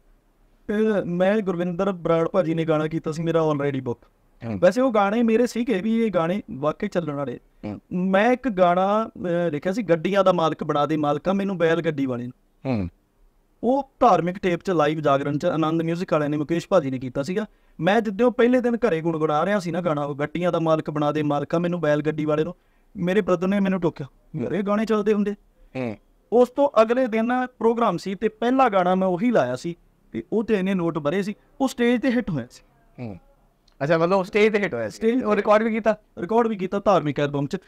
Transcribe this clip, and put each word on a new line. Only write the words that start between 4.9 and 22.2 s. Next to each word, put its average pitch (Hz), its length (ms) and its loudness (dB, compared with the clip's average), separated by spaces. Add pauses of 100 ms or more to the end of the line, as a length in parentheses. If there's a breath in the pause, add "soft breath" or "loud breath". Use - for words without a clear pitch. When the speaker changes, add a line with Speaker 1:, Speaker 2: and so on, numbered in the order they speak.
Speaker 1:
ਗਾਣੇ 208 300 2
ਮੇਰੇ 226 240 4
ਸੀਗੇ 233 340 -2
ਵੀ 226 240 0
ਇਹ 214 60 -2
ਗਾਣੇ 175 300 0 (100)
ਵਾਕਈ 147 360 -4
ਚੱਲਣ 160 260 -4
ਵਾਲੇ। 139 260 -8 (260)
Speaker 2:
ਹੂੰ। 104 160 -10 (120)
Speaker 1:
ਮੈਂ 190 380 2
ਇੱਕ 254 180 -2
ਗਾਣਾ, 185 680 2
ਅਹ, 175 340 -2
ਲਿਖਿਆ 147 200 -4
ਸੀ, 214 120 -4
"ਗੱਡੀਆਂ 165 400 2
ਦਾ 185 100 6
ਮਾਲਕ 160 300 0
ਬਣਾ 147 220 0
ਦੇ 156 120 0
ਮਾਲਕਾ, 151 360 -2
ਮੈਨੂੰ 196 240 -2
ਬੈਲ 165 240 2
ਗੱਡੀ 151 240 -2
ਵਾਲੇ 123 220 -6
ਨੂੰ।" 127 60 -12 (320)
Speaker 2:
ਹੂੰ। 107 240 -2 (720)
Speaker 1:
ਉਹ 269 360 0
ਧਾਰਮਿਕ 180 380 4
ਟੇਪ 175 240 -2
'ਚ, - 80 -4
ਲਾਈਵ 156 300 2
ਜਾਗਰਣ 143 380 0
'ਚ, 170 80 -4
ਆਨੰਦ 160 360 0
ਮਿਊਜ਼ਿਕ 170 320 -2
ਵਾਲਿਆਂ 151 160 2
ਨੇ, 151 80 -2
ਮੁਕੇਸ਼ 160 320 -4
ਭਾਜੀ 156 220 2
ਨੇ 131 80 -6
ਕੀਤਾ 131 240 -6
ਸੀਗਾ। 190 220 -4 (340)
ਮੈਂ 196 220 2
ਜਿੱਦਾਂ 214 260 0
ਉਹ 240 40 4
ਪਹਿਲੇ 247 300 4
ਦਿਨ 233 140 0
ਘਰੇ 180 260 0
ਗੁਣਗੁਣਾ 156 440 0
ਰਿਹਾ 202 140 0
ਸੀ 170 120 -6
ਨਾ 175 100 -4
ਗਾਣਾ, 151 220 -2
ਉਹ 143 120 -6
"ਗੱਡੀਆਂ 147 360 -2
ਦਾ 170 80 0
ਮਾਲਕ 160 300 0
ਬਣਾ 147 220 0
ਦੇ 151 120 -2
ਮਾਲਕਾ, 147 360 -2
ਮੈਨੂੰ 175 200 -2
ਬੈਲ 151 220 0
ਗੱਡੀ 151 240 -4